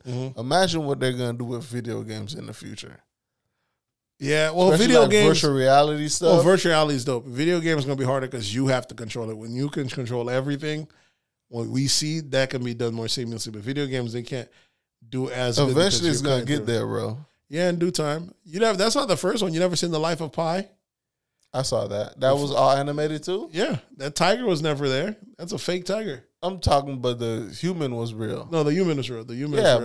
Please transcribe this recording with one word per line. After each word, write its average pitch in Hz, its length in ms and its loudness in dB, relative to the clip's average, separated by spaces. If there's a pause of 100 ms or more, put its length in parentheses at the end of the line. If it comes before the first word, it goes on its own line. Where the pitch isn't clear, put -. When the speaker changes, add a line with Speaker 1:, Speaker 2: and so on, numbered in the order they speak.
Speaker 1:
Mm-hmm. 127 340 -6
Speaker 2:
imagine 165 460 0
what 139 140 -2
they're 131 140 0
gonna 123 240 -4
do 123 80 -6
with 120 180 -6
video 113 400 -8
games 107 320 -10
in - 100 -12
the 107 80 -14
future. - 460 -16 (1200)
Speaker 1:
Yeah, 156 320 2
well, 180 200 4
Speaker 2:
Especially, 180 160 6
Speaker 1:
video 247 140 8
Speaker 2:
like, 208 100 6
Speaker 1:
games 208 160 8 (140)
Speaker 2:
virtual 143 140 2
reality 147 520 6
stuff. 165 280 4
Speaker 1:
Well, 170 80 6
virtual 180 280 6
reality 151 240 4
is 120 100 -2
dope. 131 200 -2
Video 151 340 0
games 160 240 0
gonna 139 140 -2
be 135 80 -2
harder 131 220 -2
'cause 107 260 -6
you 131 140 0
have 127 200 0
to 113 80 -18
control 113 340 -8
it. 110 80 -10
When 113 180 -12
you 139 140 -2
can 139 200 -6
control 120 400 -4
everything, 143 580 -4 (600)
what 117 180 -6
we 131 200 0
see, 151 340 0
that 135 300 0
can 127 120 -4
be 120 100 -4
done 117 200 -2
more 113 140 -6
seamlessly. 117 440 -6
But 107 120 -12
video 139 240 -4
games, 123 260 -4
they 123 100 -6
can't 123 240 -10 (600)
do 127 220 -4
as 123 280 -2
good 139 120 4
Speaker 2:
Eventually, 170 340 2
Speaker 1:
because - 20 0
Speaker 2:
it's 139 160 0
Speaker 1:
you're 143 100 0
Speaker 2:
gonna 127 120 2
Speaker 1:
cutting 113 40 -6
Speaker 2:
get 143 180 -2
Speaker 1:
through. 117 100 0
Speaker 2:
there, 107 120 0
bro. 110 300 -4 (320)
Speaker 1:
Yeah, 175 200 0
in 175 80 0
due 170 140 2
time. 156 420 -4 (120)
You 170 160 -10
never, 220 160 2
that's 214 180 2
not 285 140 0
the 170 80 2
first 208 260 0
one. 165 100 -2
You 160 60 -2
never 180 160 2
seen 175 160 -2
The 156 80 0
Life 165 220 -2
of 156 100 -8
Pi? 165 380 -2 (840)
Speaker 2:
I 135 80 0
saw 110 260 -2
that. 104 320 -6
That 131 180 4
was 143 140 -2
all 135 200 4
animated 147 520 -2
too? 202 280 -6
Speaker 1:
Yeah, 196 260 -2 (200)
that 143 180 -8
tiger 220 300 2
was 170 160 2
never 143 280 0
there. 160 260 -2 (220)
That's 175 140 -12
a - 60 -6
fake 180 280 -4
tiger. 196 400 -6 (160)
Speaker 2:
I'm 185 180 -4
talking, 139 400 2
but 123 180 -2
the 113 420 -4
human 160 360 -2
was 117 180 -4
real. 107 380 -6
Speaker 1:
No, 160 120 0
the 147 100 2
human 165 260 2
is 117 100 -6
real. 113 140 -10
The 120 120 -12
human 147 280 -2
Speaker 2:
Yeah, 147 120 8
Speaker 1:
is 117 100 4